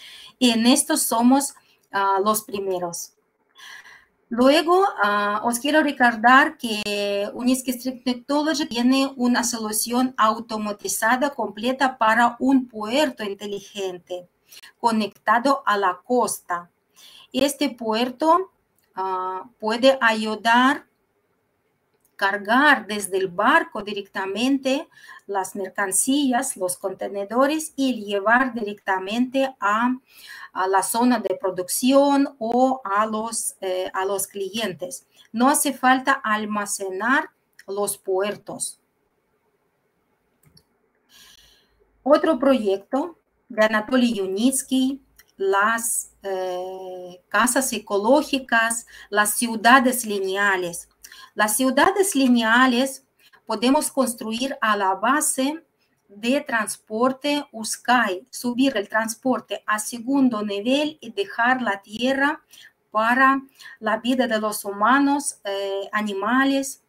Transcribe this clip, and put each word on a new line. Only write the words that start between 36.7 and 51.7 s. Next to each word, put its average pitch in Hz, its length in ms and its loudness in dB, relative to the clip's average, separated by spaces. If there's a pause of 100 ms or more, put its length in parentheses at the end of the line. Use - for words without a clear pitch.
los 202 300 -4
puertos. - 840 -6 (3250)
Otro 302 340 4
proyecto 254 800 0 (320)
de 214 160 2
Anatoly 220 480 0
Yunitsky, 262 880 -2 (360)
las, 202 720 -2 (100)
eh, 185 1040 -8
casas 240 460 0
ecológicas, 233 1120 0 (240)
las 208 240 0
ciudades 233 720 4
lineales. 190 840 -2 (480)
Las 214 220 0
ciudades 311 580 2